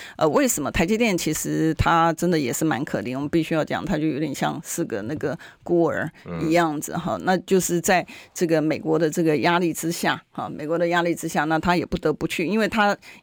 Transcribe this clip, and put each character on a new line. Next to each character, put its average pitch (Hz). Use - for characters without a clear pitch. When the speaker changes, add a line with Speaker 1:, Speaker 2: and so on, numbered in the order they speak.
Speaker 1:
呃， 156
为 254
什 233
么 127
台 -
积 214
电 214
其 160
实 156
它 165
真 175
的 170
也 127
是 -
蛮 147
可 -
怜， 120
我 135
们 147
必 170
须 156
要 151
讲， 98
它 160
就 151
有 147
点 151
像 147
是 -
个 107
那 131
个 -
孤 170
儿 151
一 160
样 160
子 -
哈。 165
Speaker 2:
嗯。 85
Speaker 1:
那 185
就 185
是 175
在 175
这 -
个 160
美 147
国 156
的 160
这 165
个 156
压 170
力 175
之 160
下， 165
哈， 117
美 -
国 165
的 175
压 175
力 170
之 165
下， 156
那 160
他 180
也 147
不 -
得 156
不 156
去， -
因 202
为 208
他 208